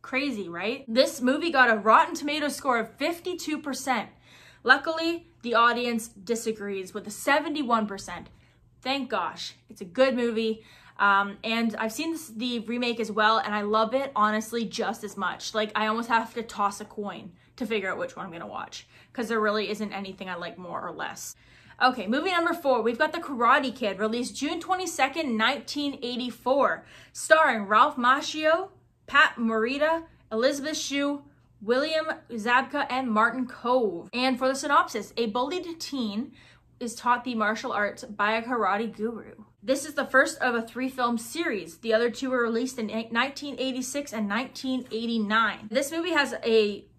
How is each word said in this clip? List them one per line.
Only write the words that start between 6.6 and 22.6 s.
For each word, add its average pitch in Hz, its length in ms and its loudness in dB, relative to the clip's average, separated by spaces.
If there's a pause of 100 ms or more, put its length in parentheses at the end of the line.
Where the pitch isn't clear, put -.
with 208 120 -10
a 208 60 -10
seventy-one 277 760 0
percent. 196 440 -10 (520)
Thank 269 280 -2
gosh. - 440 -4 (160)
It's 220 120 -16
a 196 40 -10
good 254 300 4
movie. 226 480 0 (360)
Um, 202 440 4
and 226 340 0
I've 220 140 -2
seen 330 200 -4
this, 320 160 -8
the 233 320 -4
remake 233 400 -2
as 214 120 -4
well, 214 280 4
and 208 140 -2
I 208 80 -2
love 214 340 2
it, 269 200 0
honestly, 214 480 0
just 208 400 -4
as 202 140 -10
much. - 380 -6
Like, 214 200 0
I 214 120 2
almost 226 200 -2
have 226 280 2
to 226 80 -4
toss 202 360 -2
a 214 60 -10
coin 196 460 -10 (240)
to 247 100 -6
figure 202 260 -2
out - 60 -6
which 175 180 -6
one 185 120 -10
I'm 170 40 -12
gonna 165 160 -12
watch, - 400 -12 (240)
'cause 226 160 -4
there 226 120 0
really 208 300 2
isn't 208 220 -4
anything 196 380 -10
I 180 60 -6
like 170 240 -10
more 175 200 -8
or 175 120 -8
less. - 440 -10 (460)
Okay, 254 240 0
movie 285 240 0
number 339 240 2
four, 254 300 2